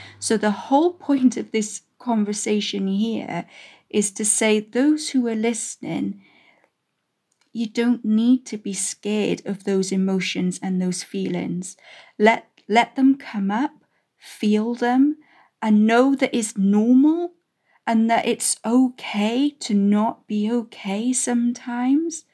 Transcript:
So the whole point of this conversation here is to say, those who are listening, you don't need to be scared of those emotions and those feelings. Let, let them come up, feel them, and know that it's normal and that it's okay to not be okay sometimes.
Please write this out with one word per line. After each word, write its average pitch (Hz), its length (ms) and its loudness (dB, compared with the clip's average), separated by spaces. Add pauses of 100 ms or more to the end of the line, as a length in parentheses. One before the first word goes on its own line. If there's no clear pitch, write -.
(200)
So - 180 0
the 214 140 0
whole 294 420 0
point 262 420 0
of 214 160 -8
this 214 300 -4 (160)
conversation 208 920 -2
here 208 580 -4 (440)
is 202 220 -2
to - 120 -8
say, 214 360 2
those 294 500 0
who 247 180 0
are 226 80 -2
listening, 220 840 -4 (1300)
you 226 160 -6
don't 233 380 -2
need 233 400 2
to 214 120 -10
be 202 160 -10
scared 202 720 -4
of 196 180 -8
those 190 280 -2
emotions 190 680 -2
and 185 180 -2
those 180 220 -4
feelings. 180 720 -8 (440)
Let, 220 280 4 (200)
let 233 280 2
them 269 220 4
come 196 320 -6
up, 240 220 -2 (460)
feel 214 580 -2
them, 262 420 2 (420)
and 214 280 4
know 247 280 6
that 262 180 0
it's 226 220 -4
normal 254 800 4 (540)
and 226 240 2
that 226 160 0
it's - 360 -2
okay 247 840 0
to - 240 -6
not 208 540 0
be 208 240 -2
okay 233 600 -4
sometimes. 247 1200 -2